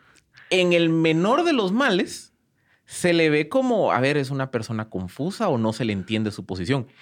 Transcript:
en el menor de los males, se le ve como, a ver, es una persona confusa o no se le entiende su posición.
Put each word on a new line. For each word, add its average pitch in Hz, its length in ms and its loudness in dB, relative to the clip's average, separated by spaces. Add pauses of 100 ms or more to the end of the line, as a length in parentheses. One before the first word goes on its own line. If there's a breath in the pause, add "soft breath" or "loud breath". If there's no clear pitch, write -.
(500 soft breath)
en 180 220 4
el 170 160 4
menor 165 560 2
de 339 80 2
los 208 180 0
males, 254 640 -2 (540)
se - 260 -2
le 165 180 4
ve 151 180 0
como, 226 440 0
a 110 80 2
ver, 139 160 2
es 135 140 -2
una 135 200 -4
persona 110 400 -6
confusa 139 580 -6
o 135 100 0
no 113 140 0
se 117 120 -4
le 110 80 0
entiende 107 400 -2
su 95 120 -12
posición. 95 440 -4 (140)